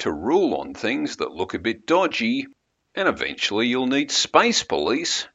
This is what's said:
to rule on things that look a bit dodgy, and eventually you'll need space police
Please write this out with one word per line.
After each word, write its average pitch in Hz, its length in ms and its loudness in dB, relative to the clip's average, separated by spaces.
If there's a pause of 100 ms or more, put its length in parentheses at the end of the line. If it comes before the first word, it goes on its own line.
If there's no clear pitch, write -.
to - 120 -2
rule 160 420 2
on 69 200 -6
things 135 420 -2
that 67 160 -4
look 90 220 -4
a 90 40 -2
bit 101 260 -4
dodgy, 135 640 2 (480)
and 190 140 0
eventually 104 580 -2
you'll 127 200 0
need 139 260 0
space - 500 4
police 110 720 0